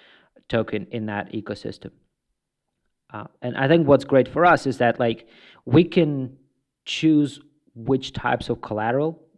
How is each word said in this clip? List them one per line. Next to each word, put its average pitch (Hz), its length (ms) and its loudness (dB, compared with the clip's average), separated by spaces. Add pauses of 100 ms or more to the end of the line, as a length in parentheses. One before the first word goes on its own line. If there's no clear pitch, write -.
(480)
token 110 440 -4
in 110 160 -8
that 104 260 -8
ecosystem. - 560 -12 (1200)
Uh, 107 140 -14 (160)
and 123 160 -8
I 135 100 0
think 160 200 4
what's 139 160 6
great 127 240 4
for 165 180 0
us 156 220 4
is 127 100 -2
that, 117 220 2
like, 117 280 -2 (380)
we 143 180 6
can 147 540 -2 (480)
choose 151 540 0 (340)
which 117 400 -4
types 123 360 -4
of 117 120 -4
collateral 127 640 -4 (140)